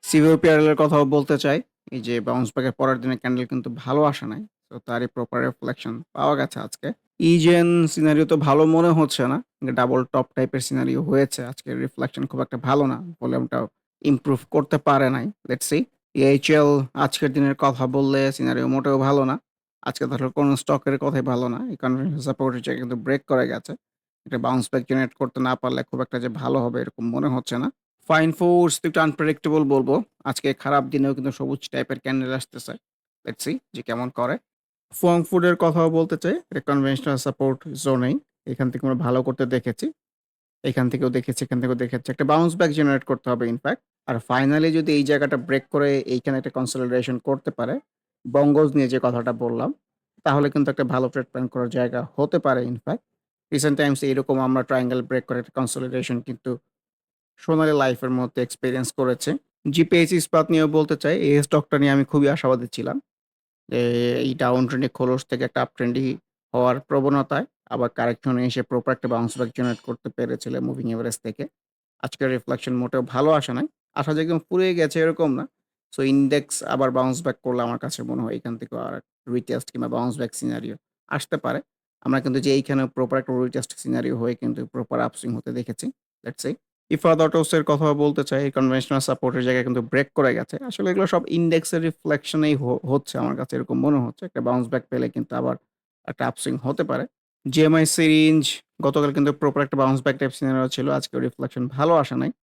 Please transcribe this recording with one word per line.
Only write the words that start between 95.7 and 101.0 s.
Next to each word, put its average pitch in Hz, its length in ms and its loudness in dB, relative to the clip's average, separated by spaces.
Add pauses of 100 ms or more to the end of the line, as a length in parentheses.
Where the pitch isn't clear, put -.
একটা 123 200 -6
আপসুইং 127 240 -6 (120)
হতে 143 240 -2
পারে। 127 140 -2 (420)
জিএমআই 156 380 4 (120)
সিরিঞ্জ 156 460 4 (440)
গতকাল 143 300 2
কিন্তু 143 140 2 (100)
প্রপার 143 260 0
একটা 139 160 -4
বাউন্স 131 220 2
ব্যাক 135 160 0
টাইপ 131 180 -2
সিনারিও 131 380 0
ছিল, 131 100 -2 (120)
আজকে - 160 -10 (120)